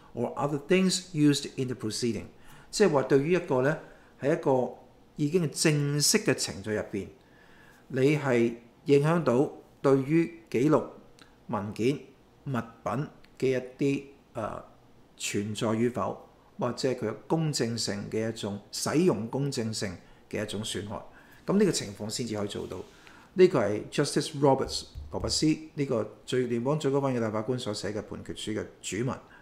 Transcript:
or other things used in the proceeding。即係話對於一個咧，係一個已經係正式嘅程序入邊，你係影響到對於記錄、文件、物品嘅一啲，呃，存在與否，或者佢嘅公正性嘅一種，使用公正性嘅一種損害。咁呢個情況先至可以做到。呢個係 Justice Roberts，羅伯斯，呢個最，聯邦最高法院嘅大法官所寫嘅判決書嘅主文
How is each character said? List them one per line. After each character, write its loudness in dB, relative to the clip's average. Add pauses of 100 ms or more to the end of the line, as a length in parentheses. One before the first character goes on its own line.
(140)
or -4
other -2
things 2
used 4
in -4
the -6
proceeding。 -4 (440)
即 4
係 6
話 4
對 6
於 0
一 4
個 0
咧， 0 (420)
係 2
一 2
個 2 (400)
已 0
經 2
係 0 (140)
正 2
式 4
嘅 2
程 -6
序 -2
入 0 (100)
邊， -4 (800)
你 4
係 2 (320)
影 6
響 2
到 4 (320)
對 6
於 0 (100)
記 2
錄、 4 (640)
文 -6
件、 0 (500)
物 -8
品 -4 (320)
嘅 2
一 -4 (160)
啲， 0 (300)
呃， -8 (540)
存 -4
在 -2
與 2
否， -6 (300)
或 -2
者 -2
佢 -2
嘅 -6 (100)
公 0
正 -2
性 -6
嘅 -2
一 -4
種， -8 (100)
使 -2
用 2
公 -4
正 -4
性 -6 (320)
嘅 -4
一 -6
種 -6
損 -6
害。 -10 (460)
咁 2
呢 6
個 4
情 -6
況 -8
先 -6
至 -4
可 -2
以 -2
做 -8
到。 -10 (560)
呢 8
個 2
係 0
Justice -2
Roberts， 2 (260)
羅 -8
伯 -4
斯， 0 (260)
呢 -4
個 -2 (180)
最， 0
聯 -2
邦 0
最 0
高 2
法 0
院 -2
嘅 0
大 -2
法 -2
官 -2
所 -6
寫 -6
嘅 -6
判 -12
決 -12
書 -8
嘅 -4 (180)
主 -8 (120)
文 -6 (240)